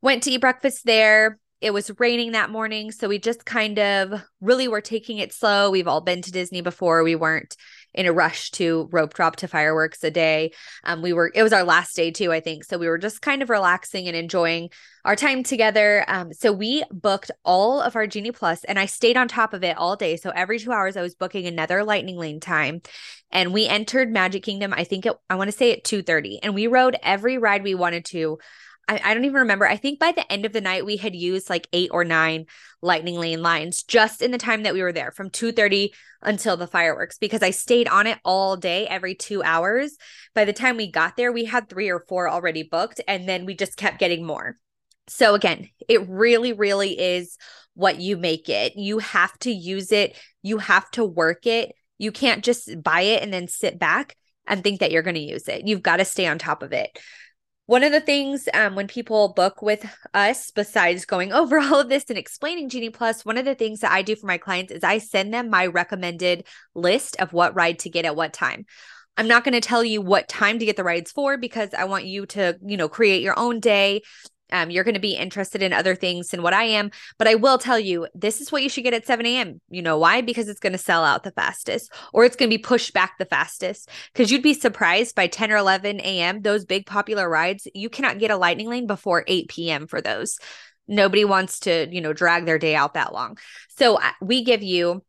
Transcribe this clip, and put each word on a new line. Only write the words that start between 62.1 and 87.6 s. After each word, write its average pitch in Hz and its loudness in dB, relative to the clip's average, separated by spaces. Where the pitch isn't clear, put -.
explaining 302 -8
Genie 233 -6
Plus, 226 -4
one 220 -2
of 254 -2
the 269 0
things 214 -4
that 220 2
I 190 4
do 214 -4
for 214 -14
my 180 -2
clients 185 -6
is 165 -8
I 190 2
send 208 -2
them 240 -4
my 185 4
recommended 175 -2
list 180 0
of 170 -2
what 175 4
ride 170 0
to 175 -10
get 165 -2
at 151 -2
what 156 -4
time. - -6
I'm 220 0
not 240 6
gonna 247 2
tell 233 0
you 214 -2
what 190 2
time 214 0
to 226 0
get 208 0
the 190 -4
rides 170 -4
for 277 -2
because 233 -6
I - -2
want 190 -4
you 196 -8
to, 180 -2
you 202 -6
know, 160 0
create 196 2
your 190 0
own 233 -2
day. 202 2
Um, 170 -2
you're 180 0
gonna 208 0
be 202 -2
interested 190 -6
in 185 0
other 185 2
things 175 -4
than 175 -8
what 175 2
I 208 4
am, 214 -2
but 226 4
I 220 8
will 254 6
tell 247 0
you, 180 -2
this 202 -4
is 277 -10
what 285 0
you 269 -2
should 254 -6
get 247 2
at 226 -4
seven 233 0
A 240 0
M. 175 -6
You 180 -10
know 160 0
why? 180 6
Because 233 -4
it's 208 -14
gonna 185 -2
sell 170 2
out 151 2
the 190 -10
fastest, - -6
or 226 8
it's 247 4
gonna 240 2
be 220 2
pushed 233 0
back 185 0
the 185 -4
fastest. 180 -6
'Cause 220 4
you'd 262 2
be 302 6
surprised 214 2
by 185 4
ten 214 -2
or 214 4
eleven 196 2
A 185 -4
M, 185 -2
those 208 0
big 196 -2
popular 208 -2
rides, 170 0